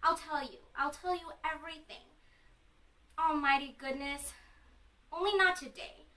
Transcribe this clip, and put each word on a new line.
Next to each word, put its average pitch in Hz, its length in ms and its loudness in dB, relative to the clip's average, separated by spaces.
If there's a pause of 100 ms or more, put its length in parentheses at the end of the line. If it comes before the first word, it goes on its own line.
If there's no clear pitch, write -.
I'll 330 160 4
tell 302 240 -4
you. - 180 -10 (160)
I'll 285 160 -2
tell 359 220 -4
you 339 140 -6 (180)
everything. 311 640 -8 (1120)
Almighty 285 580 4
goodness. 277 560 -4 (800)
Only 381 260 0
not 359 200 6
today. - 600 -14